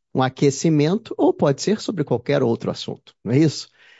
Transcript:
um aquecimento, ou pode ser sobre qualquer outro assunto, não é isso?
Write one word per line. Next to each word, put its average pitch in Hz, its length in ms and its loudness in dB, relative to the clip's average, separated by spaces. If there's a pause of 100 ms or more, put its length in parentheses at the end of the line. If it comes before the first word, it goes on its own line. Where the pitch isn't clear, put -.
(140)
um 135 80 0
aquecimento, 151 960 0
ou 330 160 4
pode 143 300 0
ser 214 180 -2
sobre 165 220 -6
qualquer 139 400 -2
outro 113 260 -2
assunto, - 540 -12
não 104 100 -2
é 131 60 4
isso? - 280 2 (320)